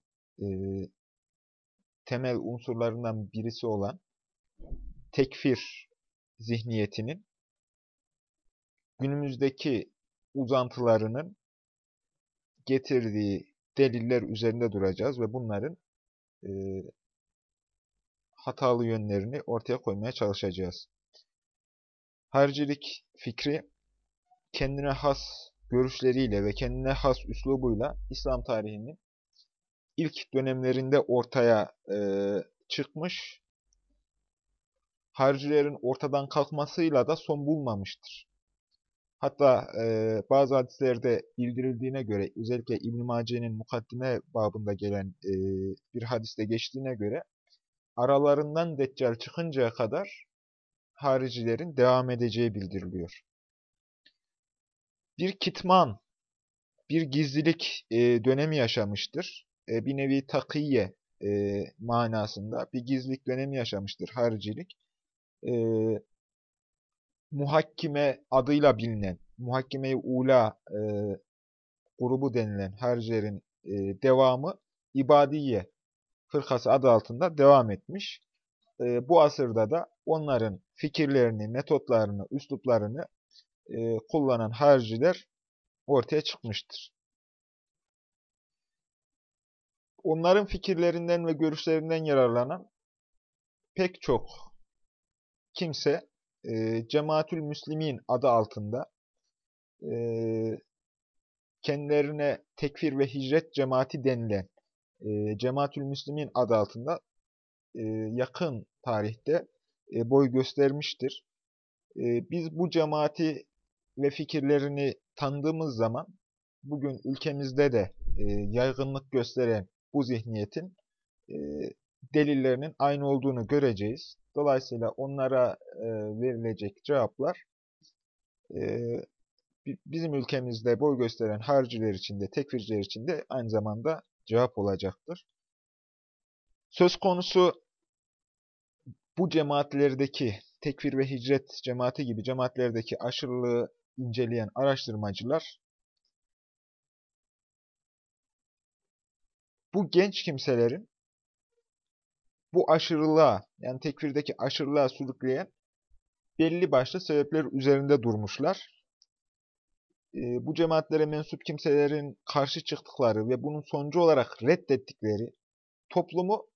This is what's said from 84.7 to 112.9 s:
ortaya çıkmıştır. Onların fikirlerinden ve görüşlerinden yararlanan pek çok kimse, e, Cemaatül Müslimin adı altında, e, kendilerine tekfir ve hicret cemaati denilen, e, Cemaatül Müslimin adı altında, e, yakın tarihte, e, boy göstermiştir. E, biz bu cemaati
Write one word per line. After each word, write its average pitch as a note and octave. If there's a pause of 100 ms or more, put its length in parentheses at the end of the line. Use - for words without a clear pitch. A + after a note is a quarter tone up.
ortaya C#3+
çıkmıştır. - (3000)
Onların F3
fikirlerinden E3+
ve D#3+
görüşlerinden D#3+
yararlanan C3 (1040)
pek F#3
çok - (1300)
kimse, D#3+ (340)
e, A2+
Cemaatül D#3
Müslimin D3+
adı B2+
altında, A2 (1080)
e, A#2+ (1700)
kendilerine D3 (120)
tekfir D3
ve C3+
hicret C3+
cemaati C3
denilen, A#2 (520)
e, G#2
Cemaatül C#3
Müslimin C#3
adı A#2+
altında, A#2 (760)
e, A#2 (300)
yakın B2+ (180)
tarihte, A2+ (480)
e, A#2
boy C#3
göstermiştir. C3+ (720)
E, A#2+
biz D#3+
bu E3
cemaati D3+ (500)